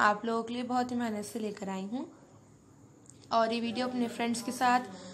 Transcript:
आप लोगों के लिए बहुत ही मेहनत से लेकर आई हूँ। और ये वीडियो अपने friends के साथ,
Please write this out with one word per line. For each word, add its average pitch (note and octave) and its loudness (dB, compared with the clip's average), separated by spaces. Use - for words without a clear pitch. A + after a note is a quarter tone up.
आप G#3 4
लोगों A3+ 0
के A#3 -6
लिए B3 -2
बहुत B3 0
ही A#3+ -2
मेहनत G#3+ -2
से A3+ -6
लेकर G3+ -4
आई F#3+ -4
हूँ। C4 -6
और A3+ 4
ये A#3 0
वीडियो A#3+ -2
अपने B3 0
friends A#3 -2
के B3 -4
साथ, B3 4